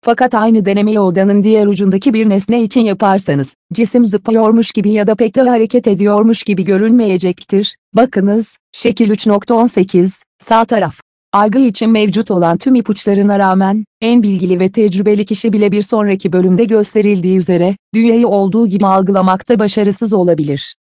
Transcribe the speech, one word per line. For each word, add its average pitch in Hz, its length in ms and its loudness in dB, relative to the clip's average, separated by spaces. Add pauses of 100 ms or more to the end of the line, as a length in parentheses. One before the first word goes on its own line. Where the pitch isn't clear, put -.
Fakat 247 300 0
aynı 220 300 2
denemeyi 208 360 0
odanın 196 440 0
diğer 214 220 2
ucundaki 196 480 0
bir 220 140 0
nesne 208 340 0
için 226 180 0
yaparsanız, 190 720 -2 (180)
cisim 233 340 0
zıplıyormuş 220 640 0
gibi 208 180 -2
ya 208 160 0
da 220 80 0
pek 214 220 -2
de 269 60 2
hareket 240 440 0
ediyormuş 208 560 0
gibi 190 220 -2
görünmeyecektir. 196 1120 0 (200)
Bakınız, 214 600 0 (160)
şekil 214 380 -2
üç 214 160 -2
nokta 202 280 0
on 233 120 2
sekiz, 190 560 0 (160)
sağ 226 260 0
taraf. 196 360 -4 (320)
Algı 208 260 0
için 226 320 0
mevcut 214 400 0
olan 170 280 0
tüm 262 160 0
ipuçlarına 202 640 0
rağmen, 196 460 0 (160)
en 233 220 2
bilgili 185 380 -2
ve 190 120 0
tecrübeli 208 520 0
kişi 214 280 -4
bile 208 200 0
bir 208 100 -2
sonraki 202 500 -2
bölümde 185 320 2
gösterildiği 202 760 0
üzere, 180 380 0 (180)
dünyayı 233 340 2
olduğu 202 380 0
gibi 196 200 0
algılamakta 190 720 0
başarısız 208 540 -2
olabilir. 156 720 -2